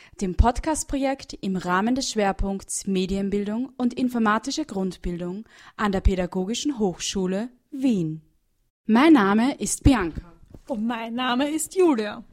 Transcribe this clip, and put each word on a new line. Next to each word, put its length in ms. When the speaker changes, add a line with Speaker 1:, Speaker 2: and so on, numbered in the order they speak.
Speaker 1:
dem 140
Podcast-Projekt 960
im 220
Rahmen 400
des 160
Schwerpunkts 720
Medienbildung 920
und 200
informatische 680
Grundbildung 800
an 140
der 100
Pädagogischen 760
Hochschule 720
Wien. 500
Mein 280
Name 420
ist 280
Bianca. 480
Speaker 2:
Und 180
mein 300
Name 340
ist 260
Julia. 580